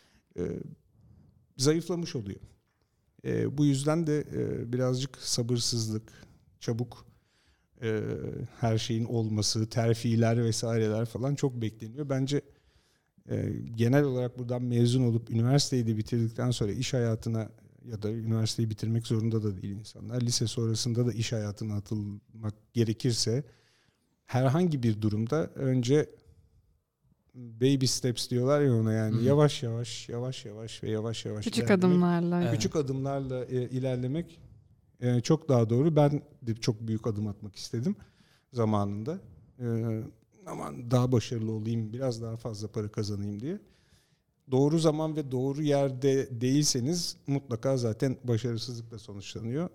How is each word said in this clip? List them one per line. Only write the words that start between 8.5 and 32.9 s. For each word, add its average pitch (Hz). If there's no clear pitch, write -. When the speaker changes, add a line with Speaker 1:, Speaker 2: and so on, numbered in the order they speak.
Speaker 1:
her 113
şeyin 113
olması, 110
terfiler 117
vesaireler 113
falan 135
çok 127
bekleniyor. 113
Bence, 135
e, 104
genel 120
olarak 127
buradan 123
mezun 120
olup 117
üniversiteyi 123
de 113
bitirdikten 117
sonra 113
iş 127
hayatına 113
ya 110
da 107
üniversiteyi 113
bitirmek 113
zorunda 110
da 98
değil 98
insanlar. 107
Lise 120
sonrasında 117
da 120
iş 110
hayatına 104
atılmak 104
gerekirse 113
herhangi 139
bir 110
durumda 113
önce 131
baby 123
steps -
diyorlar 127
ya 131
ona 110
yani 110
Speaker 2:
Hı 117
hı. 117
Speaker 1:
yavaş 143
yavaş, 117
yavaş 127
yavaş 110
ve -
yavaş 110
yavaş 107
Speaker 3:
Küçük 226
Speaker 1:
ilerlemek. 185
Speaker 3:
adımlarla. 175
Speaker 2:
Evet. 139
Speaker 1:
Küçük -
adımlarla, 135